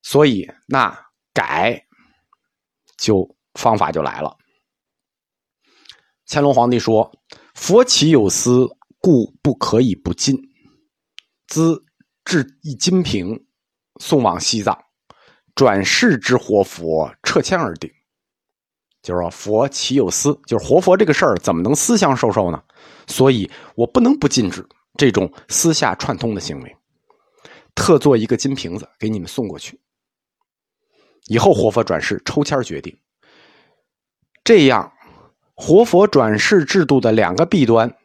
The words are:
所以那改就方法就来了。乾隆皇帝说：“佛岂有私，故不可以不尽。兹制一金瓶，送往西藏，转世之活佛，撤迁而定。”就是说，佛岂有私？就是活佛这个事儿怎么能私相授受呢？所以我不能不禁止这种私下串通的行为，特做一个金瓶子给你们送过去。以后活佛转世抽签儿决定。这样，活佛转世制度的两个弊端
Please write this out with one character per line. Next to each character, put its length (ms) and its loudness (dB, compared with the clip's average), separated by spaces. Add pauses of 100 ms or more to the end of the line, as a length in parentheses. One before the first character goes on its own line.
所 240 2
以 240 -2 (160)
那 320 -2 (360)
改 520 -4 (1120)
就 320 0 (260)
方 220 0
法 140 -2
就 100 -4
来 200 -6
了。 140 -10 (1900)
乾 160 -2
隆 120 2
皇 180 2
帝 80 0
说 320 0 (440)
：“佛 280 2
岂 260 0
有 200 4
私， 380 0 (320)
故 420 2
不 140 0
可 260 0
以 140 0
不 180 -8
尽。 240 -2 (1080)
兹 340 -2 (420)
制 220 -2 (180)
一 120 -12
金 260 0
瓶， 440 -6 (540)
送 220 0
往 180 0
西 220 -4
藏， 160 -4 (760)
转 280 2
世 340 0
之 180 -2
活 280 0
佛， 500 -4 (100)
撤 180 0
迁 160 -4
而 180 -6
定。” 160 -14 (1120)
就 140 -8
是 60 -4
说， 80 -6
佛 400 -2
岂 260 -6
有 160 0
私？ 340 -2
就 140 -4
是 60 -10
活 160 4
佛 160 4
这 80 2
个 80 0
事 120 0
儿 120 2
怎 180 -2
么 60 -4
能 120 -2
私 240 0
相 180 0
授 140 0
受 220 0
呢？ 100 -8 (460)
所 240 2
以 180 -2 (260)
我 120 -2
不 140 0
能 180 2
不 80 -2
禁 240 -2
止 160 -16 (300)
这 120 4
种 220 -2 (160)
私 260 -2
下 220 -2
串 220 -8
通 180 -6
的 60 -8
行 200 -12
为， 160 -20 (960)
特 240 2
做 200 2
一 80 -2
个 100 -2
金 180 -4
瓶 240 -10
子 120 -14 (100)
给 80 -6
你 100 -4
们 80 -10
送 220 -8
过 100 -12
去。 220 -20 (1500)
以 100 -2
后 160 4
活 180 0
佛 100 -2
转 200 -4
世 240 -6
抽 180 -4
签 140 -4
儿 60 -4
决 180 -10
定。 160 -18 (1500)
这 220 6
样， 260 0 (640)
活 300 4
佛 200 4
转 320 0
世 280 2
制 200 0
度 140 2
的 120 2
两 240 2
个 100 2
弊 200 2
端 280 2 (120)